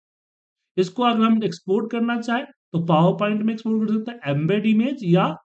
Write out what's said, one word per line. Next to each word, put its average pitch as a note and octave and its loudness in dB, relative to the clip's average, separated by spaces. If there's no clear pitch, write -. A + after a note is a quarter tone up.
इसको F#3 -2
अगर A3+ 2
हम A3 2
export G3+ -4
करना A#3 -2
चाहें B3 -4
तो E3+ -2
पावर F3 4
पॉइंट G#3 -2
में A3 0
एक्सपोर्ट A3 -2
कर G#3+ 0
सकते A3 -4
हैं, A#3+ -14
Embed E3 0
image A3+ 0
या F3+ 4